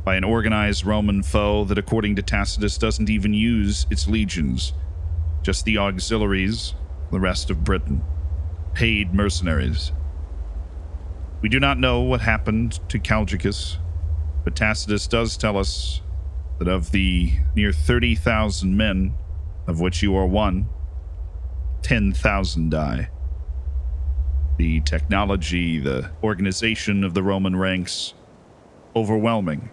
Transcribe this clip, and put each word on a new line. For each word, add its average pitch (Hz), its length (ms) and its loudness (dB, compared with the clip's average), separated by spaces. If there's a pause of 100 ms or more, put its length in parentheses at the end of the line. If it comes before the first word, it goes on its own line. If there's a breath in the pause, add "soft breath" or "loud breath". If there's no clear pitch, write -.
by 95 120 2
an 92 80 2
organized 107 600 2
Roman 104 380 2
foe 104 440 2
that, 98 120 2
according 104 380 0
to 98 60 -2
Tacitus, 101 540 0
doesn't 110 320 2
even 104 240 2
use 107 580 2
its - 180 0
legions, 73 640 0 (720)
just - 220 0
the 107 140 2
auxiliaries, 101 960 0 (380)
the 95 80 0
rest 92 300 0
of 90 120 0
Britain, 71 400 0 (720)
paid 104 400 2
mercenaries. 82 760 0 (1500)
We 110 80 -2
do 127 120 2
not 139 180 2
know 123 220 0
what 127 220 0
happened 113 680 0
to 107 100 -2
Calgicus, 101 760 0 (680)
but - 120 -2
Tacitus 107 500 0
does 113 300 0
tell 104 220 0
us - 420 -2 (580)
that 90 100 0
of 92 220 0
the 92 420 4 (220)
near 104 160 4
thirty 120 440 4
thousand 104 640 2
men, 95 380 2 (520)
of 82 120 -2
which 87 220 0
you 98 160 4
are 95 100 4
one, 98 420 2 (1120)
ten 101 320 2
thousand 92 560 2
die. 73 400 0 (1500)
The 80 240 4
technology, 85 1000 2
the 67 320 -2 (120)
organization 101 840 0
of 90 80 -2
the 95 100 2
Roman 95 340 2
ranks, 92 580 -2 (840)
overwhelming. 107 760 0